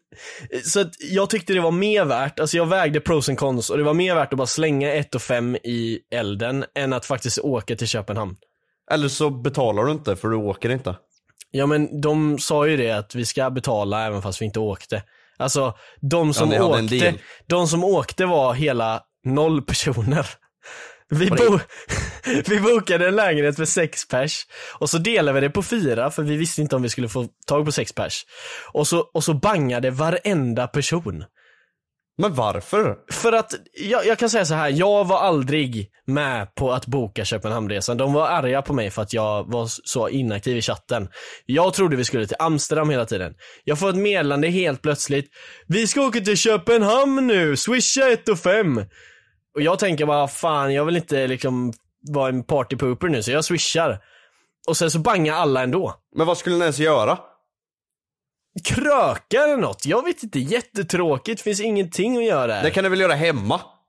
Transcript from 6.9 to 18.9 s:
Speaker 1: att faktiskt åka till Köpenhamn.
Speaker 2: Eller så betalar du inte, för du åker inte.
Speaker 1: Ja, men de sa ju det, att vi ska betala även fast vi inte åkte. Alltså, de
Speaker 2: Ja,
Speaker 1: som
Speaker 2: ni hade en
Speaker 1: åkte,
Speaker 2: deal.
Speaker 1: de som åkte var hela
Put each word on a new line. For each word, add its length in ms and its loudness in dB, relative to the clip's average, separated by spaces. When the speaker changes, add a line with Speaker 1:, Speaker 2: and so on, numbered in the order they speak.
Speaker 1:
att 140 -4
faktiskt 320 -4
åka 380 -4
till 120 -4
Köpenhamn. 480 -6
Speaker 2:
Eller 180 0
så 220 0
betalar 540 0
du 80 2
inte, 240 -2
för 120 -4
du 80 0
åker 340 -4
inte. 260 -4
Speaker 1:
Ja, 160 0
men 340 0
de 380 0
sa 280 2
ju 100 2
det, 140 0
att 240 -4
vi 120 -4
ska 240 -2
betala 560 -2
även 160 -4
fast 180 -6
vi 40 -2
inte 160 -4
åkte. 420 -4
Alltså, 360 0
de 260 2
Speaker 2:
Ja, 60 2
Speaker 1:
som 160 2
Speaker 2:
ni 80 4
hade 220 4
en 60 0
Speaker 1:
åkte, 140 0
Speaker 2:
deal. 200 2
Speaker 1:
de 220 2
som 160 0
åkte 420 2
var 280 2
hela 480 0